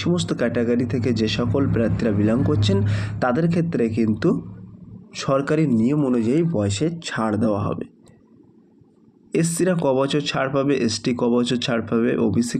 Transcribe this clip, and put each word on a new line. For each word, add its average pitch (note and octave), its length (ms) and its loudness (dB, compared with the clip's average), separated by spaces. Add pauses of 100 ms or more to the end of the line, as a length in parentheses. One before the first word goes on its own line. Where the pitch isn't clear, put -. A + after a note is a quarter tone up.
সমস্ত F3 280 0 (100)
ক্যাটাগরি A#2+ 520 0
থেকে B2+ 180 0 (100)
যে A2 80 2 (100)
সকল B2 240 0 (120)
প্রার্থীরা A2+ 440 0
বিলং A2 200 2 (100)
করছেন G2+ 300 2 (420)
তাদের B2+ 320 2
ক্ষেত্রে E3+ 360 0
কিন্তু A2 400 0 (960)
সরকারি C#3+ 400 2 (140)
নিয়ম C3+ 220 2 (100)
অনুযায়ী B2 300 2 (140)
বয়সে G#2 320 0 (220)
ছাড় A2+ 340 -2
দেওয়া G#2 240 0
হবে। - 180 -4 (1500)
এসসিরা F3 400 2
ক E3 120 0 (100)
বছর C#3+ 340 0
ছাড় C3+ 240 -2
পাবে, C#3 200 2 (120)
এসটি A#2 240 -2 (100)
ক - 20 0 (120)
বছর A#2+ 300 0
ছাড় A#2 220 -2
পাবে, A#2 240 0 (140)
ওবিসি A#2 360 0